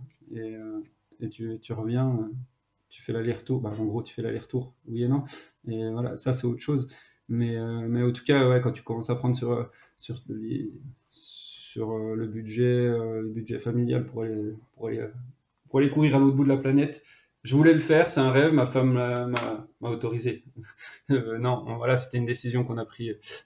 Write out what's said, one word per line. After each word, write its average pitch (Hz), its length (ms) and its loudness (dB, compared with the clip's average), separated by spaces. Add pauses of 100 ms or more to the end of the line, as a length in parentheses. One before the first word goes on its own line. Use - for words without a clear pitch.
(320)
et, 110 240 -10
euh, 110 240 -10 (400)
et 113 80 -8
tu, 113 340 -10
tu - 100 -10
reviens, 117 360 0
euh, 110 260 -2 (540)
tu - 120 -20
fais - 120 -8
l'aller-retour. » 117 500 -4
Bah, 107 160 -6
en 110 60 -2
gros, 110 180 -2
tu - 100 -14
fais 117 100 -10
l'aller-retour, 117 520 -6 (140)
oui 117 160 -2
et 123 40 2
non. 139 140 2 (460)
Et 113 220 -4
voilà, 120 260 -4
ça, 131 160 -2
c'est 127 160 -2
autre 120 120 -4
chose. 135 280 -2 (400)
Mais, 117 280 0
euh, 117 320 -4
mais 120 140 2
en 123 80 4
tout - 140 -8
cas, 135 240 6
ouais, 127 120 6
quand 120 120 0
tu - 100 -12
commences 117 280 -6
à 120 40 2
prendre 123 220 0
sur, 120 160 -2
euh, 117 100 0 (340)
sur - 320 -12
les, 110 440 -6 (380)
sur, - 840 -12
euh, 110 240 -4
le 113 100 -4
budget, 110 380 -2
euh, 117 580 0
le 110 60 -6
budget 113 320 -6
familial 123 440 0
pour 113 180 -6
aller, 107 300 -4 (220)
pour 113 140 -8
aller, 113 100 -4
euh, 113 140 -8 (580)
pour 135 80 2
aller 139 120 4
courir 147 260 4
à - 20 6
l'autre 139 160 6
bout 139 100 4
de 135 40 4
la 135 80 6
planète, 135 480 2 (400)
je 131 100 -2
voulais 160 180 8
le 156 80 6
faire, 165 300 6
c'est - 80 0
un 131 140 4
rêve, 151 200 6
ma 131 140 6
femme 131 280 4
m'a, 123 340 0
m'a, 117 400 -4 (120)
m'a 113 100 -6
autorisé. 113 580 -4
<laughs> - 40 -20 (580)
Euh, 113 280 0
non, 123 260 0 (140)
voilà, 127 180 2
c'était 127 220 -2
une 120 80 0
décision 120 380 -2
qu'on 117 120 -4
a 113 80 -4
prise 113 320 -10 (300)